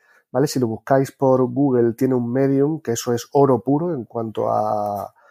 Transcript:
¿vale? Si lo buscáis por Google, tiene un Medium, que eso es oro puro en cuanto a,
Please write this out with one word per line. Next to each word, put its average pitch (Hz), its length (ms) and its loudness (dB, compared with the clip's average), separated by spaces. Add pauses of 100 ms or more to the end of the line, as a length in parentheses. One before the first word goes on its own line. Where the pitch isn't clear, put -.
(320)
¿vale? 139 160 0
Si - 100 -6
lo 123 80 2
buscáis 135 460 0
por 131 320 2
Google, 123 480 2
tiene 131 240 0
un 120 160 -2
Medium, 139 480 0
que 117 120 -6
eso 120 200 -4
es 120 220 -4
oro 135 260 4
puro 160 340 -2
en 120 100 -8
cuanto 113 460 -6
a, 104 640 -4 (160)